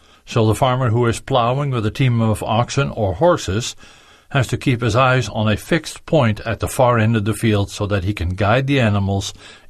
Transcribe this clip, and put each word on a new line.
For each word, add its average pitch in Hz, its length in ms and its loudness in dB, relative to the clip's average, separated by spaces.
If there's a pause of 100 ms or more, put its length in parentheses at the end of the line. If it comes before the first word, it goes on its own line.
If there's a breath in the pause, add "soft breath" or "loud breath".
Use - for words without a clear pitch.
(260 soft breath)
So 113 200 0
the 110 100 2
farmer 127 340 0
who 120 180 2
is 113 120 -2
plowing 135 520 0
with 117 140 -2
a 107 60 0
team 120 300 2
of 110 220 0
oxen 117 460 0
or 104 260 -2
horses 127 600 0 (540 loud breath)
has - 180 0
to - 80 -2
keep 120 240 0
his 117 160 0
eyes 127 320 2
on 110 220 -2
a 104 80 2
fixed - 480 -4
point 113 360 2
at 110 200 -6
the 107 60 -2
far 123 300 2
end 113 200 2
of 104 80 0
the 107 80 0
field 104 360 0
so - 180 -6
that 95 180 -2
he 104 80 -2
can 92 160 -4
guide 104 360 0
the 139 140 0
animals 101 540 0 (360 loud breath)